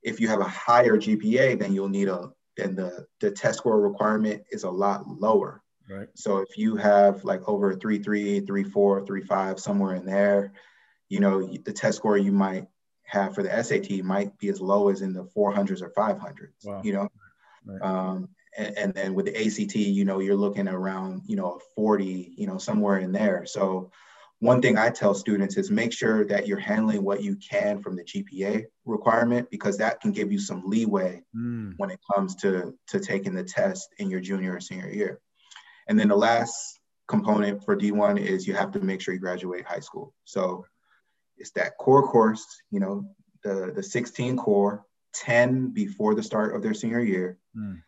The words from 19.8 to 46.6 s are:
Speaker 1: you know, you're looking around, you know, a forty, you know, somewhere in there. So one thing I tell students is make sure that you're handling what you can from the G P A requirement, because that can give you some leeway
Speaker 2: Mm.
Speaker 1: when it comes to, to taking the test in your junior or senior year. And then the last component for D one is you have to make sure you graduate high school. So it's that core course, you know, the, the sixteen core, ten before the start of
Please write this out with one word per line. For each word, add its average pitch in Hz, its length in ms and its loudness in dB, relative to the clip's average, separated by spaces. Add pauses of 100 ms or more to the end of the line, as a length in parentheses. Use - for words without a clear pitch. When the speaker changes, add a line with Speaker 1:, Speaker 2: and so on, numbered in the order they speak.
Speaker 1:
you 98 160 2
know, 95 140 0
you're 98 140 2
looking 101 320 0
around, 95 600 -6
you 107 100 -4
know, 92 200 -4
a - 20 -18 (180)
forty, 98 600 0
you 104 80 -4
know, 95 100 -6
somewhere 104 400 0
in 92 160 -2
there. 98 320 0
So 92 460 -4 (500)
one 123 220 6
thing 107 160 4
I 117 120 4
tell 101 240 2
students 98 440 0
is 95 120 -2
make 117 220 2
sure 220 340 2
that 101 200 0
you're 98 120 -2
handling 107 460 0
what 101 180 -2
you 98 140 -2
can 104 460 -2
from 95 120 -8
the 90 100 -10
G 98 180 -8
P 92 220 -6
A 107 220 -2 (200)
requirement, 120 640 2
because 101 280 -2
that 107 220 0
can 104 120 0
give 101 200 -2
you 101 60 0
some 92 260 -6
leeway 107 580 0 (140)
Speaker 2:
Mm. 113 400 -8
Speaker 1:
when 95 140 -6
it 92 100 -12 (120)
comes 95 240 0
to, 92 380 -2 (140)
to 101 120 -4
taking 98 340 -4
the 92 100 -6
test 95 540 -4
in 98 120 -4
your 92 100 -4
junior 92 360 -4
or 87 40 -10
senior 92 300 -12
year. 101 300 -4 (680)
And 214 100 4
then 208 100 4
the 202 80 6
last 117 640 0 (260)
component 101 580 0
for 101 120 2
D 104 160 0
one 101 240 4
is 190 300 -2
you 196 80 -2
have 196 180 -2
to 202 80 -4
make 95 200 -2
sure 185 120 -4
you - 80 -4
graduate 90 460 -6
high - 140 -6
school. - 340 -16 (100)
So 92 400 -4 (720)
it's - 160 -18
that 90 260 -4
core 135 300 4
course, 110 360 2 (260)
you 202 100 -2
know, 98 300 -4 (340)
the, 95 300 -4
the 98 80 -6
sixteen 123 540 -4
core, 196 500 0 (260)
ten 127 560 2
before 104 460 0
the 107 80 -2
start 107 320 -2
of 104 80 -4